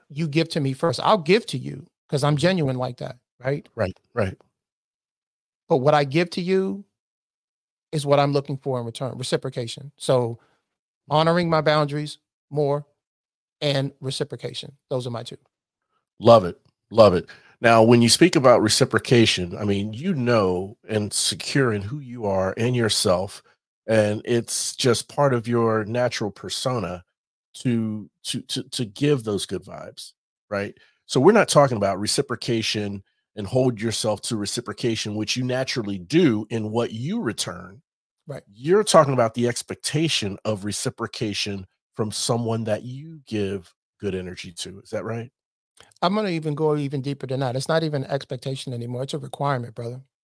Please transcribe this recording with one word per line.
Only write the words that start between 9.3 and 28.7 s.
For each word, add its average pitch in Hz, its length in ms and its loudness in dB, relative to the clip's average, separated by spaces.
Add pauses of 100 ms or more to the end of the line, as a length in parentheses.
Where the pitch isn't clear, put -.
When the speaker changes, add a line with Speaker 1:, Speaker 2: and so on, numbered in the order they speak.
Speaker 1:
So 123 440 0 (680)
honoring 165 400 4
my 156 120 2
boundaries 147 560 0 (320)
more 143 360 0 (760)
and 139 400 0
reciprocation. 131 720 -8 (140)
Those 127 160 -4
are 123 60 -8
my 117 120 -10
two. - 140 -18 (800)
Speaker 2:
Love 110 260 10
it. 85 140 -6 (300)
Love 104 240 8
it. 87 160 -2 (320)
Now, 117 220 8
when 120 180 8
you 117 80 6
speak 170 260 6
about 123 260 6
reciprocation, 107 960 2
I - 60 -8
mean, 101 300 -2
you 165 200 -4
know, 104 640 0 (120)
and 107 240 -2
secure 120 600 0
in 101 80 -4
who 117 180 -8
you 123 260 -10
are 95 320 0
and 123 180 0
yourself, 101 640 0 (460)
and 107 380 2
it's - 500 -2
just 120 320 0
part 143 260 0
of 117 140 -2
your 113 380 0
natural 117 460 -2
persona 95 720 -6 (500)
to, 110 560 -2 (140)
to, - 200 -6
to, - 200 -8
to - 220 -6